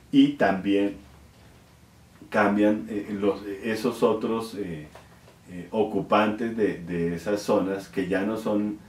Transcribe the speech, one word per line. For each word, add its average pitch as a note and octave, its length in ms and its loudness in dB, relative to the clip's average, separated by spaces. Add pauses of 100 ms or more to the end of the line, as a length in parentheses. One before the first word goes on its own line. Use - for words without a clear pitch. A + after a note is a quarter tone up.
(120)
y C#3+ 220 6
también G2 640 2 (1300)
cambian, G#2 600 2
eh, G#2 300 -6
los, G2 240 0 (200)
esos A#2 400 -2
otros, A2+ 520 0
eh, E2 320 -8 (640)
eh, F2+ 200 -12
ocupantes G#2+ 840 0
de, F2 220 2
de E2+ 360 -2
esas G#2 260 -2
zonas G2 460 0
que F#2 200 -4
ya F#2+ 160 0
no A2 140 -2
son G#2 500 -2